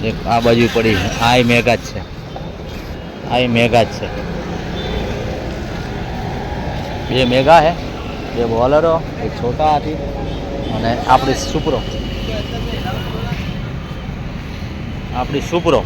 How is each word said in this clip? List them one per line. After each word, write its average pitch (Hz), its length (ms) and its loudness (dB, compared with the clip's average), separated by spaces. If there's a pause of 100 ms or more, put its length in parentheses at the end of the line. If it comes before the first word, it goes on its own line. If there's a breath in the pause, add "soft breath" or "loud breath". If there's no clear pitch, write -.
એક 113 220 -2
આ 117 140 4
બાજુ 117 320 6
પડી 113 220 4
છે, 92 260 0
આ 120 160 6
ય 127 60 8
મેગા 117 320 6
જ 110 40 0
છે, - 220 -8 (1300)
આ 123 80 2
ય 127 80 4
મેગા 117 360 6
જ 104 40 4
છે. - 460 -6 (2750)
બે 127 160 2
મેગા 135 360 8
છે, 156 100 6 (640)
બે 117 60 0
Bolero, 139 580 4 (240)
એક - 60 -2
છોટા 156 400 0
હાથી 151 220 2 (800)
અને 113 340 0
આપણી 131 260 4
Supro, 143 480 0 (3250)
આપણી 127 240 -2
Supro. 165 480 2